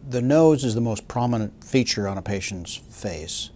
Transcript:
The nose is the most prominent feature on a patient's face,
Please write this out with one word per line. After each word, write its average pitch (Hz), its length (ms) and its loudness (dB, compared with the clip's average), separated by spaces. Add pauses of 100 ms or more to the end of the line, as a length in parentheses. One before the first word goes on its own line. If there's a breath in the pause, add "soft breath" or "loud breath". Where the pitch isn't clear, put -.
The 123 140 -2
nose 147 420 6
is 117 100 2
the 117 60 0
most 113 280 -4
prominent 120 540 -2
feature 117 460 0
on 98 80 -4
a 95 60 -8
patient's 95 540 -6
face, - 800 -10